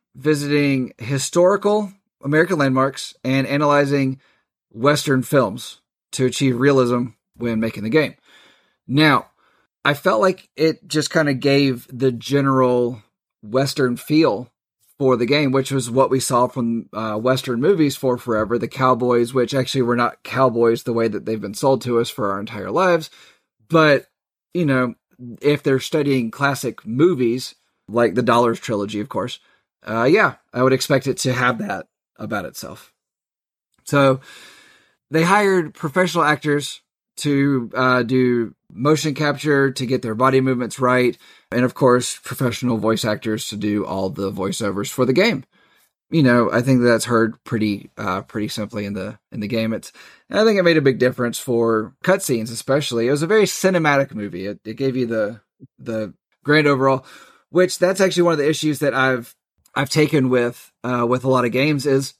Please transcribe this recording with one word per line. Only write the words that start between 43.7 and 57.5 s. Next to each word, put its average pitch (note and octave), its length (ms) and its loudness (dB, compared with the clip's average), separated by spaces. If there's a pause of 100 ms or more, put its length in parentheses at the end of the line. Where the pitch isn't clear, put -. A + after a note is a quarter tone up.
all F#2+ 240 -4
the F#2+ 220 -6
voiceovers G2 580 -4
for B2+ 160 -2
the B2+ 80 2
game. G3+ 320 0 (640)
You D#3+ 120 2
know, B2 300 4
I A#2+ 100 2
think B2+ 180 2
that's A#2+ 260 2
heard A2+ 360 0
pretty, G#2+ 560 -4
uh, G2 240 -4
pretty G#2 260 -6
simply G#2 380 -8
in G2+ 80 -6
the, G2+ 240 -10 (140)
in A2+ 80 -8
the G#2 80 -6
game. A2+ 240 -2
It's, A2 200 -10 (380)
and G3 80 -2
I G#3+ 60 4
think G#3+ 140 2
it F3+ 40 2
made E3+ 140 4
a D3+ 60 2
big B2+ 160 2
difference B2 400 0
for A#2 560 -2 (100)
cutscenes, C3+ 480 -2
especially. B2 560 -2
It - 20 2
was C#3+ 120 0
a E3+ 40 -2
very G#3+ 180 2
cinematic D#3 720 0
movie. F#2+ 320 -8
It, G2+ 180 -8
it A2 100 -10
gave C3+ 200 -2
you B2+ 120 -2
the, A2 340 -4 (380)
the A2+ 360 -8 (300)
grand D3 220 4
overall, C3+ 380 2 (460)